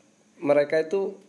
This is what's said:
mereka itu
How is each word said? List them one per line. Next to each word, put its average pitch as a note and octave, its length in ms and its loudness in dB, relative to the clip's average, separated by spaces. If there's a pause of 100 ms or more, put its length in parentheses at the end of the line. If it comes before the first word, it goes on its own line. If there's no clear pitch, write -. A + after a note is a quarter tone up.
(380)
mereka C#3+ 420 2
itu G3 380 -4 (100)